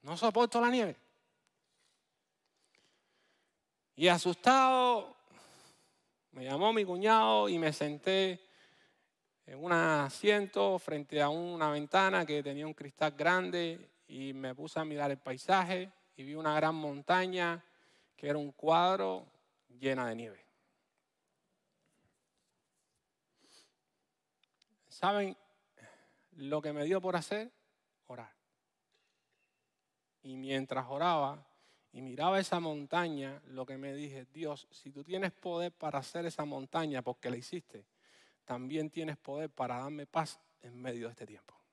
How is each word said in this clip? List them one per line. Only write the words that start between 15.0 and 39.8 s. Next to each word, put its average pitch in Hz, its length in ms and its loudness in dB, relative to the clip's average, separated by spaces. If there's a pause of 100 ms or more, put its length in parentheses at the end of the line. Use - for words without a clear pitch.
el 135 60 -4
paisaje 185 760 0 (240)
y 135 80 -16
vi 143 100 -10
una 156 200 0
gran 156 200 4
montaña 170 880 0 (520)
que 143 120 -8
era 147 80 0
un 147 140 -6
cuadro 185 760 2 (420)
llena 127 400 -2
de 113 80 -4
nieve. 110 280 -14 (4000)
¿Saben 196 480 0 (960)
lo 147 280 -4
que 147 120 -6
me 147 120 -4
dio 185 160 0
por 180 140 -4
hacer? 208 380 -6 (560)
Orar. 120 260 -18 (1900)
Y 131 140 -14
mientras 131 520 -4
oraba 147 580 0 (480)
y 127 80 -14
miraba 151 380 0
esa 185 180 -2
montaña, 151 880 -4
lo 131 180 -10
que 135 140 -12
me 139 160 -10
dije, 135 380 -12
"Dios, 151 400 -8
si - 180 -20
tú 143 140 -16
tienes 185 260 -4
poder 175 400 -6
para 139 300 -6
hacer 170 260 -8
esa 160 180 -6
montaña 139 580 -4
porque 123 280 -6
la 123 60 -4
hiciste, 123 500 -12 (580)
también 139 460 -6
tienes 156 260 -6
poder 147 320 -8
para 123 300 -6
darme 143 260 -10